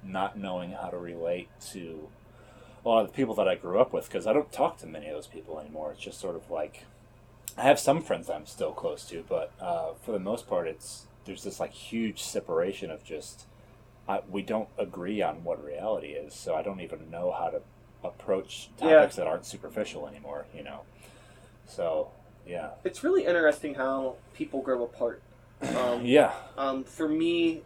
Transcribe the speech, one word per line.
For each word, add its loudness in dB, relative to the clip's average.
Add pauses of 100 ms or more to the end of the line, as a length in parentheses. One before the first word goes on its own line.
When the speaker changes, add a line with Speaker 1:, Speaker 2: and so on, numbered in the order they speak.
Speaker 1:
not -2
knowing -4
how -8
to -6
relate -4 (220)
to -12 (760)
a 2
lot 8
of 2
the -12
people 0
that 4
I 4
grew 0
up 6
with, -2
'cause -4
I 6
don't 2
talk 0
to -14
many -10
of -6
those -8
people -12
anymore. -8
It's -14
just -12
sort -6
of -12
like, -6 (720)
I -4
have 8
some 4
friends -2
that -2
I'm -10
still -4
close -6
to, -10
but, -2
uh, -2
for -6
the 0
most -4
part, 0
it's, -12 (200)
there's -12
this, -8
like, -4
huge -4
separation -2
of -10
just, -12 (600)
I, 0 (100)
we -2
don't -2 (100)
agree -2
on 0
what -4
reality -4
is, -8
so -4
I -2
don't -6
even -12
know -2
how -2
to -4 (420)
approach -4 (100)
Speaker 2:
Yeah. 10
Speaker 1:
topics 10
that 2
aren't -2
superficial -6
anymore, -10
you -14
know? -12 (840)
So, 0 (380)
yeah. -6 (120)
Speaker 2:
It's -4
really 4
interesting 4
how 0 (180)
people -6
grow 0
apart. -4 (540)
Um, 2
Speaker 1:
<clears throat> -
Yeah. 8 (240)
Speaker 2:
um, 0
for -4
me 2